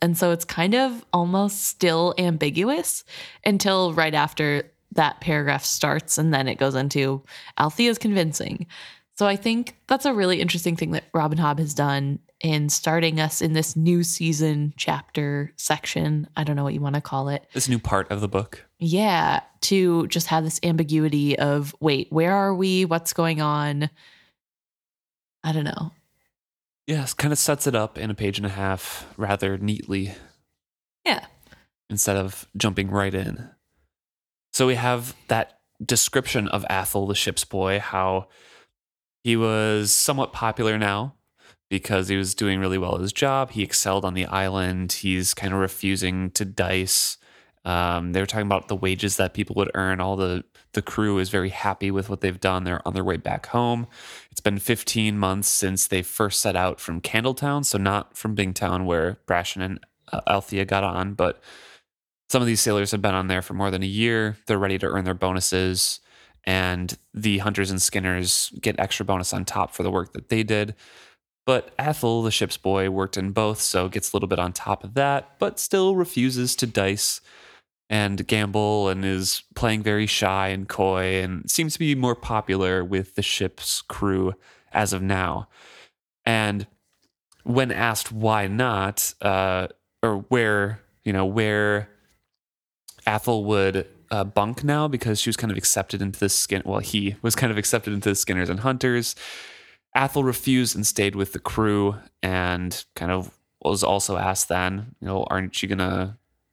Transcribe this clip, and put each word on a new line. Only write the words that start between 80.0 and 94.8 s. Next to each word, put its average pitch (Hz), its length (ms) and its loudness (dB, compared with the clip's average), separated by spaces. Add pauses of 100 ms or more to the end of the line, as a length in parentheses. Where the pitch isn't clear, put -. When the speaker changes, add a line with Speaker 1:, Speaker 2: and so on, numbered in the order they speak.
Speaker 2:
shy 95 420 0
and 95 200 -4
coy 95 540 2
and 92 280 -4
seems 160 240 0
to - 40 -6
be 151 160 0
more 123 200 2
popular 95 720 0
with 95 320 -4
the 104 60 0
ship's - 600 -4
crew 95 520 -2 (380)
as 98 200 0
of 95 100 -2
now. 95 460 -2 (760)
And 104 420 0 (760)
when 123 300 2
asked 113 400 -2
why 107 340 2
not, 104 720 0
uh, 95 460 2 (360)
or 107 160 2 (100)
where, 107 520 2 (240)
you 107 80 0
know, 95 140 2
where 104 640 2 (1120)
Ethel 107 400 0
would, 98 420 2 (240)
uh, 101 140 -2
bunk 104 380 -2
now 147 240 2